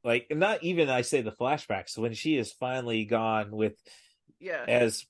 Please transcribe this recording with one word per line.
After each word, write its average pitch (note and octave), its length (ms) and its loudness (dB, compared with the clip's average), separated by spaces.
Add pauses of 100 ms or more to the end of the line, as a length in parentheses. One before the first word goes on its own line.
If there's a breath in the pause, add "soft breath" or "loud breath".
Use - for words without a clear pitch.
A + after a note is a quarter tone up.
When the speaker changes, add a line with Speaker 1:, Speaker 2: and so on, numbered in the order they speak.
Speaker 1:
Like, A#2+ 260 2
not F3 320 0
even, E3+ 280 2
I B2+ 120 2
say, C3 200 0
the G#2+ 100 -6
flashbacks, B2 680 -4
when A2+ 160 -2
she D#3 220 0
is A2+ 160 -2
finally B2 520 -2
gone A2 460 0
with, G#2+ 240 0 (640 soft breath)
Speaker 2:
Yeah. D#3+ 300 -6
Speaker 1:
as A#2+ 420 2